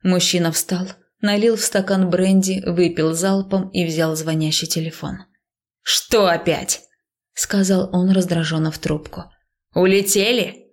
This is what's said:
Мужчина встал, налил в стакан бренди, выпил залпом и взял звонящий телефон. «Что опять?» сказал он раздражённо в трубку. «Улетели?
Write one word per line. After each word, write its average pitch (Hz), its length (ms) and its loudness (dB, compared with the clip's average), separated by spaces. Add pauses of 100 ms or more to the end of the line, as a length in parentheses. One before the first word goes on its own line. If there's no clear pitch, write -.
Мужчина 180 480 2
встал, 180 380 -4 (320)
налил 208 360 2
в 220 40 -6
стакан 190 500 0
бренди, 185 560 2
выпил 170 480 0
залпом 190 560 0
и 180 140 0
взял 160 320 0
звонящий 156 500 -2
телефон. 156 520 -6 (640)
«Что - 440 2
опять?» 170 560 0 (520)
сказал 190 580 0
он 185 180 2
раздражённо 165 600 0
в - 80 -12
трубку. 151 460 -6 (500)
«Улетели? 196 1000 0